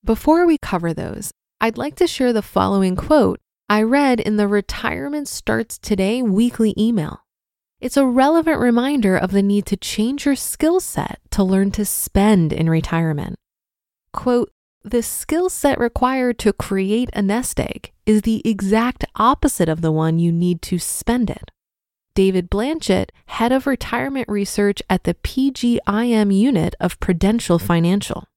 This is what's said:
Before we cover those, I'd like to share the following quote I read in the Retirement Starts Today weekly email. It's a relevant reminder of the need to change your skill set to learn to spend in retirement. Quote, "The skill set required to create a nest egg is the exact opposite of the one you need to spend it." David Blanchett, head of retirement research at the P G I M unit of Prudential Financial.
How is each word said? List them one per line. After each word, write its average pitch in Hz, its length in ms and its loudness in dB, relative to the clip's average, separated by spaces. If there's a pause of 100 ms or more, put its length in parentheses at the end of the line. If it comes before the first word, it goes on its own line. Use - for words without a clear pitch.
Before 311 420 2
we 320 120 4
cover 170 360 -4
those, - 380 -8 (300)
I'd 226 160 -2
like 277 200 -6
to 349 100 2
share 247 260 0
the 214 80 0
following 190 560 0
quote 240 420 2 (300)
I 214 140 2
read 254 360 2
in 214 160 -2
the 208 120 2
Retirement 269 800 -4
Starts - 480 -4
Today 208 440 -2
weekly 220 540 0
email. 208 480 -2 (560)
It's - 180 -2
a 277 80 4
relevant 294 540 2
reminder 240 560 2
of 185 160 0
the 196 120 2
need 202 240 2
to 202 100 -2
change 247 480 -4
your 277 100 2
skill 339 460 0
set - 400 -8 (100)
to 202 120 0
learn 190 300 2
to 208 120 -2
spend 196 680 2
in 165 180 0
retirement. 160 680 -2 (760)
Quote, 247 400 -2 (320)
"The 233 200 -2
skill - 460 -2
set - 300 0
required 247 600 -2
to 202 120 2
create 202 640 -2
a - 80 -2
nest 208 380 -2
egg - 340 -8 (120)
is 214 180 4
the 226 200 0
exact 220 600 0 (100)
opposite 226 540 2
of 160 120 -2
the 160 120 0
one 160 260 2
you 170 140 2
need 175 300 0
to 180 160 -4
spend 233 500 -2
it." - 220 -12 (640)
David 185 340 2
Blanchett, 220 640 0 (160)
head 240 240 0
of 262 160 0
retirement 262 600 -4
research 202 600 -2
at 185 140 0
the 175 100 0
P - 380 -2
G 240 340 0
I 214 220 0
M 214 240 2
unit 190 480 2
of - 200 -4
Prudential 190 600 0
Financial. 175 680 0 (120)